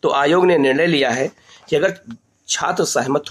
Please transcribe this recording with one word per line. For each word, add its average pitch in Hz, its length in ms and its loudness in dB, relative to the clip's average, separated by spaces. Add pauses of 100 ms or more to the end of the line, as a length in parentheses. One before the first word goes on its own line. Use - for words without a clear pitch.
तो 156 80 0
आयोग 160 360 2
ने 175 120 4
निर्णय 139 280 2
लिया 139 240 0
है 131 220 -4 (360)
कि 156 80 -2
अगर 143 220 -2 (500)
छात्र 170 360 -4
सहमत 139 460 -2